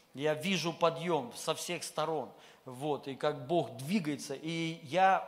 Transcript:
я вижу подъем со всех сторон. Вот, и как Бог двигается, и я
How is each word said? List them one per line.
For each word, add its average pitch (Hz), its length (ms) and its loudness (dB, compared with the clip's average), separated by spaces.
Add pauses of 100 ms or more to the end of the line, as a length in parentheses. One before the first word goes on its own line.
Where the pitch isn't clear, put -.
(140)
я 147 200 2
вижу 165 400 0
подъем 156 640 2
со - 180 -2
всех 160 300 -4
сторон. 151 460 -2 (380)
Вот, 131 400 -4
и 135 80 -6
как 139 320 -2
Бог 160 300 0
двигается, 147 560 -2
и 165 500 -4
я 180 440 6